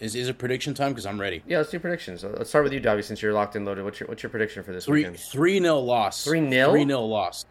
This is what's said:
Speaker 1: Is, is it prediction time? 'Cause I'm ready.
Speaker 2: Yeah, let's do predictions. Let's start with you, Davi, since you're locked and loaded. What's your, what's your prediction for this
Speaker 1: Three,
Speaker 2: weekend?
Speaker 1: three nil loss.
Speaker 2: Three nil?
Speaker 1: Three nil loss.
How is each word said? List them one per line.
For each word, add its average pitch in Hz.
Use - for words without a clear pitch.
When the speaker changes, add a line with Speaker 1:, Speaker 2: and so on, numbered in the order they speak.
Speaker 1:
Is, 110
is 127
it 127
prediction 131
time? 139
'Cause 110
I'm 104
ready. 95
Speaker 2:
Yeah, 165
let's 151
do 175
predictions. 92
Let's 107
start 151
with 139
you, 135
Davi, 107
since 107
you're 107
locked 104
and 101
loaded. 98
What's 101
your, -
what's 117
your 113
prediction 104
for 98
this 90
Speaker 1:
Three, 151
Speaker 2:
weekend? 87
Speaker 1:
three 180
nil 156
loss. 117
Speaker 2:
Three 160
nil? 135
Speaker 1:
Three 147
nil 131
loss. 101